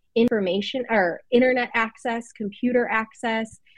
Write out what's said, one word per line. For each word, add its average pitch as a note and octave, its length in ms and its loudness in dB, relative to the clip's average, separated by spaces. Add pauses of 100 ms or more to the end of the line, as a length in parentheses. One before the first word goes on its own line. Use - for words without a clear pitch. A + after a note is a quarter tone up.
(140)
information A3 760 0
or F#3 320 0 (100)
internet B3 440 2
access, A#3 580 -4
computer A#3+ 560 -2
access, A3+ 720 -4 (180)